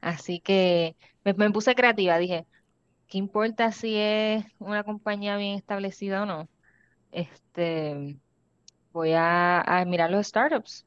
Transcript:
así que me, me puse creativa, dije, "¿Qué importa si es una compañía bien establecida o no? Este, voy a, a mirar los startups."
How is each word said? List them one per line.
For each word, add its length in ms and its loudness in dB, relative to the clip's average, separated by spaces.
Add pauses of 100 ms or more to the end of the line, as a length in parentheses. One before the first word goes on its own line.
así 400 -6
que 560 2 (280)
me, 100 2
me 160 4
puse 240 2
creativa, 440 4
dije, 280 -2 (600)
"¿Qué 100 -6
importa 540 0
si 240 -4
es 480 0 (140)
una 260 -6
compañía 520 -6
bien 200 -4
establecida 680 -6
o 40 -4
no? 220 -8 (640)
Este, 1040 -6 (760)
voy 220 0
a, 480 4
a 240 2
mirar 240 2
los 180 0
startups." 580 -2